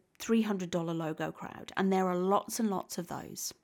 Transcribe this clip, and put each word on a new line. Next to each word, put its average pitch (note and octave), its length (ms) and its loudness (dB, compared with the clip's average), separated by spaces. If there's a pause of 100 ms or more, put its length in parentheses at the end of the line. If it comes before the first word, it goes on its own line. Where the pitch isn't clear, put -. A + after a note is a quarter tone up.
(180)
three A3+ 240 4
hundred F#3+ 280 0
dollar E3+ 240 0
logo D#3+ 360 -2
crowd, - 460 -12
and F#3+ 160 4
there F#3+ 160 4
are F3+ 80 2
lots G3 420 2
and A3 120 2
lots - 260 -4
of F3 120 -6
those. - 440 -8 (120)